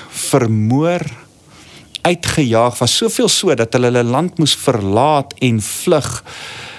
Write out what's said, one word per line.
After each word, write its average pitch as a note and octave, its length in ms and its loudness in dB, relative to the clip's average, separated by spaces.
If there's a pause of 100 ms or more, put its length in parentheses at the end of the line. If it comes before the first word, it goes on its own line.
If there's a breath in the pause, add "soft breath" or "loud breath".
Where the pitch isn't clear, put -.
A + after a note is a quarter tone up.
vermoor, C3 960 0 (960 loud breath)
uitgejaag B2 800 0
was, - 180 0
soveel A3 320 0
so E3 260 2
dat A2+ 200 -2
hulle B2 160 2
hulle B2 120 2
land C#3 380 -2
moes D3 160 2
verlaat B2+ 800 2 (100)
en A2+ 160 2
vlug, - 480 0 (680 loud breath)